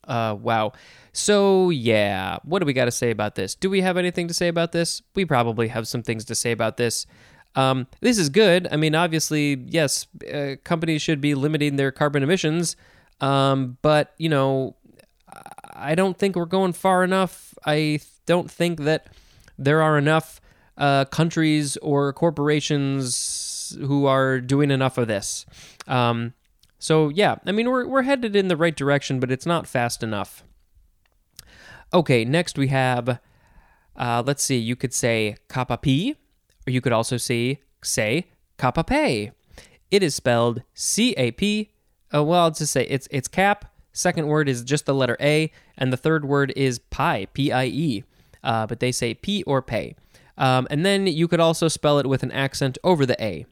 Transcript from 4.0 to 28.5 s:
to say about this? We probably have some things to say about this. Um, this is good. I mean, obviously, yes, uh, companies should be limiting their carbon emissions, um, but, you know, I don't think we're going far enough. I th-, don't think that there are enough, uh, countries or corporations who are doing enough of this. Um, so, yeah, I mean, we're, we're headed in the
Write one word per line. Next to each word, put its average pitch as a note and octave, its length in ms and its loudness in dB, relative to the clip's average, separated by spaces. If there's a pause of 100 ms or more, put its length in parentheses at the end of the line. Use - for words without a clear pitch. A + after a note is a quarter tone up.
to E3+ 60 -6
say F3 140 0
about E3 240 0
this? E3+ 320 -2 (100)
We G3 100 0
probably A#2 440 0
have A2+ 200 -6
some B2 140 -6
things A2 240 -6
to A#2 80 -10
say A#2+ 180 -2
about A2 260 -2
this. A#2+ 280 -2 (480)
Um, C3 320 0 (160)
this A#3+ 160 4
is D3+ 120 0
good. F3+ 420 4
I D3 40 -2
mean, D#3 200 2
obviously, D3+ 720 0
yes, D#3 400 -2 (260)
uh, C#3 300 -6
companies D#3+ 400 -2
should D3+ 180 0
be D3 140 2
limiting D3 400 0
their C#3 160 0
carbon D3 320 0
emissions, E3 520 0 (460)
um, C3+ 600 2
but, D3+ 340 2
you D#3+ 120 -4
know, C3+ 460 0 (1000)
I C#3 200 -4
don't F#3 240 0
think G3 180 -2
we're F3 100 -2
going F#3 280 0
far F#3 300 2
enough. F#3 500 -2 (100)
I D3+ 120 0
th-, D3+ 320 0 (180)
don't E3+ 240 0
think E3+ 320 -2
that D#3 240 0 (540)
there D3 240 4
are D#3 120 4
enough, D#3 460 2 (360)
uh, C#3 280 4
countries D#3 720 0
or C#3+ 360 0
corporations C#3+ 1700 -2
who C#3 240 0
are C3 340 2
doing C#3 320 2
enough C3 260 0
of A#2 120 0
this. - 360 -6 (420)
Um, A#2+ 460 0 (440)
so, D#3 320 2
yeah, D#3+ 260 2 (100)
I F3+ 60 -4
mean, A3+ 180 0
we're, B3+ 160 -2
we're C4 180 0
headed B3 300 -2
in G3 140 2
the F3 80 2